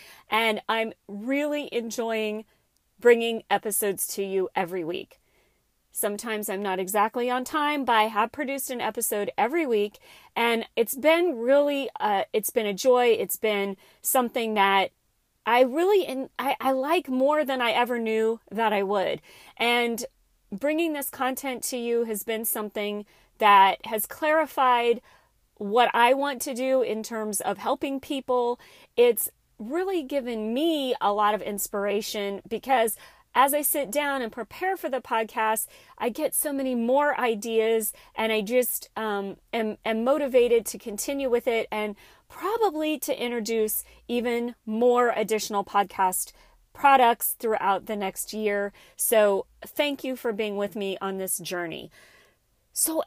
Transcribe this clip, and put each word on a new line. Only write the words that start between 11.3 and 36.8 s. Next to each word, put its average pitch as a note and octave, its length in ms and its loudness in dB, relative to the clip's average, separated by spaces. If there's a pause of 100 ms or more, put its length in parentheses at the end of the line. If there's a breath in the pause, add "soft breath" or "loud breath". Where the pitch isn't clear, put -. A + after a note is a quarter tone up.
really, C#4 500 2 (120)
uh, G3+ 320 0
it's A3 180 -2
been A3+ 160 -2
a G3+ 80 -2
joy. B3 360 4
It's - 260 0
been G3+ 400 -2 (260 soft breath)
something A#3 520 0
that G3 360 4 (560)
I A#3 140 4
really, E4+ 440 4
en-, C4 320 -6
I, C4 240 -2
I C4 120 2
like C#4+ 360 0
more C#4 360 2
than C4 160 -2
I A#3 100 2
ever A#3+ 300 0
knew A3 400 0 (100)
that G#3+ 220 0
I G3+ 100 2
would. F#3+ 400 -2 (340 loud breath)
And A#3 480 0 (460)
bringing D#4 440 -2
this C#4 160 -8
content B3+ 520 -6
to - 140 -6
you A#3 300 -2
has G#3+ 180 -6
been A3+ 200 -4
something G#3 640 -6 (320 soft breath)
that G3 480 8
has A3 180 -4
clarified B3+ 960 2 (580 soft breath)
what G#3+ 360 2
I A#3+ 180 6
want C#4 300 -2
to C#4 120 -6
do C4 280 2
in G#3+ 220 -4
terms G#3+ 360 -6
of - 180 -4
helping C4+ 420 -2
people. B3 580 -2 (380 loud breath)
It's A#3+ 340 4 (300)
really E4+ 420 -4
given A#3+ 500 -4
me C#4+ 480 0
a G3+ 120 2
lot G#3 220 2
of G3+ 80 -4
inspiration G3+ 1080 -4
because A#3 480 0 (400 loud breath)
as C#4 160 6
I D4 100 0
sit C#4+ 280 -2
down C#4 320 -2
and A3 80 -6
prepare F#4 460 -6
for E4 120 -8
the B3+ 120 -4
podcast, A3+ 640 -2 (320 loud breath)
I A#3 100 -4
get C#4+ 280 -4
so D4+ 160 -2
many C4 240 -2
more C4 420 2